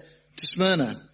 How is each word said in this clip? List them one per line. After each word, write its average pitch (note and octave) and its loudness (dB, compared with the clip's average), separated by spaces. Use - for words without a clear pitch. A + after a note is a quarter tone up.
to - 0
Smyrna. E3 0